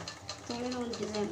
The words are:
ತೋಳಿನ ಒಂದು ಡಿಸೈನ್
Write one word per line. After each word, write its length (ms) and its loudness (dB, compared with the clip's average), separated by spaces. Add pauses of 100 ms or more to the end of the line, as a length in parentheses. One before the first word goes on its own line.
(460)
ತೋಳಿನ 300 0
ಒಂದು 220 2
ಡಿಸೈನ್ 340 2